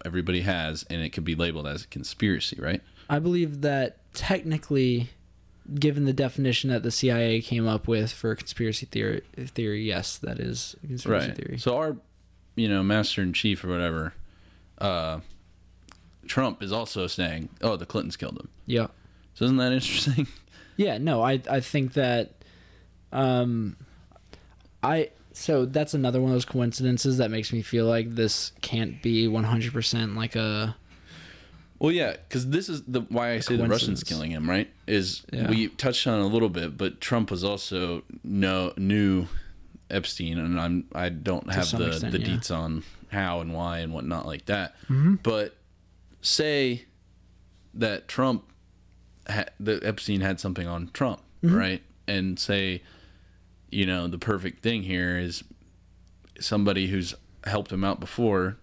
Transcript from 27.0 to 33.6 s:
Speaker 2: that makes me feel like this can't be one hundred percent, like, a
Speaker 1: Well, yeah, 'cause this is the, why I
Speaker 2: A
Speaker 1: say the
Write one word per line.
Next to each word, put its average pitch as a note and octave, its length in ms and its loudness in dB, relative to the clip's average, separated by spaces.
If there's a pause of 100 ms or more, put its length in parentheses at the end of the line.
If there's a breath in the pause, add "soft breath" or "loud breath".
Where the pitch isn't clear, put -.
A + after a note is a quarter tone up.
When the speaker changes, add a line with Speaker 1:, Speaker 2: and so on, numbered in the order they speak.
Speaker 2:
that A2 140 2
makes A2 200 -4
me A2+ 100 -2
feel A2+ 240 2
like A#2 280 2
this A2+ 380 0 (100)
can't - 400 -4
be A2+ 240 4
one A2 160 2
hundred A2+ 300 2
percent, A2+ 420 -2
like, A2+ 220 -4
a A2 400 -2 (1040 loud breath)
Speaker 1:
Well, D#3 120 2
yeah, D3 240 0 (120)
'cause B2+ 220 -2
this F#3 180 0
is D3+ 140 -6
the, B2 200 -2
why A#2+ 260 -2
I A#2+ 60 0
Speaker 2:
A A2+ 80 -2
Speaker 1:
say B2 140 0
the A#2 120 2